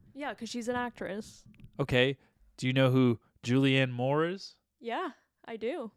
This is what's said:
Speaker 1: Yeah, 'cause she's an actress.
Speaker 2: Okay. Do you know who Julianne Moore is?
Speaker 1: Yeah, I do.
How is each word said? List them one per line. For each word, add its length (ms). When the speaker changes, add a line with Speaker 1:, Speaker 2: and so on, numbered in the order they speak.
Speaker 1:
Yeah, 200
'cause 140
she's 200
an 80
actress. 680
Speaker 2:
Okay. 380
Do 100
you 60
know 180
who 300
Julianne 480
Moore 360
is? 300
Speaker 1:
Yeah, 300
I 120
do. 400